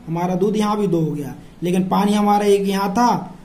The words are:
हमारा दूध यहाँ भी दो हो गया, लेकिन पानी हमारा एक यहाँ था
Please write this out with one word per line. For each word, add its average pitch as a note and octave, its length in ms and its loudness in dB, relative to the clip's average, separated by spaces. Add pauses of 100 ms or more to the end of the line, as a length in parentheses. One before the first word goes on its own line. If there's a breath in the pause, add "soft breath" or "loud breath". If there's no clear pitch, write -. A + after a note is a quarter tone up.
हमारा F3 280 -2
दूध G3 220 0
यहाँ G#3 200 0
भी G#3 100 -2
दो E3+ 140 0
हो D3+ 100 -2
गया, D3 240 -8 (280 loud breath)
लेकिन F#3 260 0
पानी F#3+ 260 2
हमारा G#3 320 2
एक G3 220 4
यहाँ G3 240 -2
था A#3 420 0 (100)